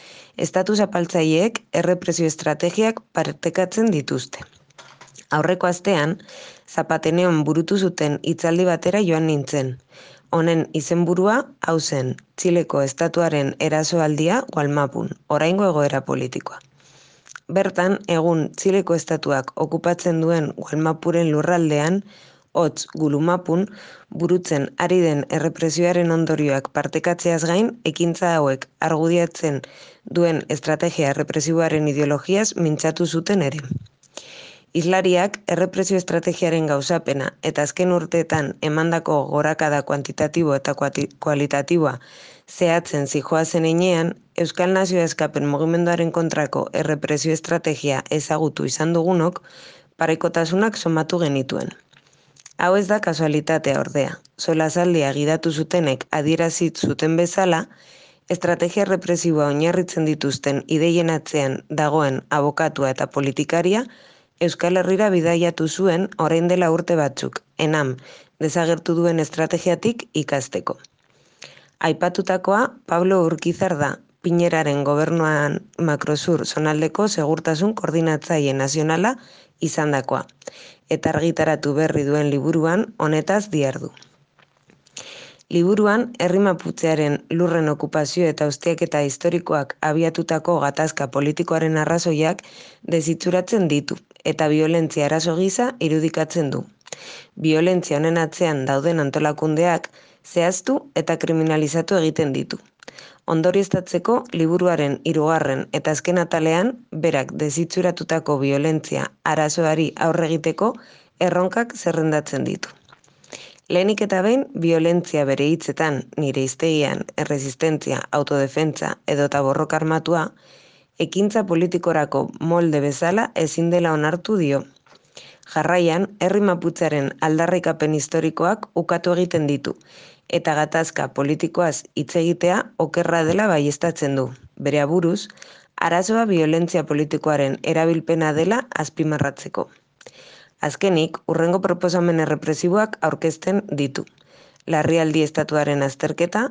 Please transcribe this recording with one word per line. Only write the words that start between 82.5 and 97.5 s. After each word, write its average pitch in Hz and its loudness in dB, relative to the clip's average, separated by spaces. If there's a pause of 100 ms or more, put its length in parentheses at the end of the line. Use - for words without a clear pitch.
honetaz 156 0
dihardu. 139 -2 (1600)
Liburuan, 208 2
herri 175 2
maputzearen 160 0
lurren 165 2
okupazio 151 0
eta 151 0
ustiaketa 156 -2
historikoak 156 -2
abiatutako 160 0
gatazka 143 -2
politikoaren 156 0
arrazoiak 160 0 (400)
desitxuratzen 175 0
ditu, 147 -2 (240)
eta 156 0
biolentzia 156 2
arazo 160 0
gisa 190 0
irudikatzen 156 0
du. - -4 (720)
Biolentzia 160 2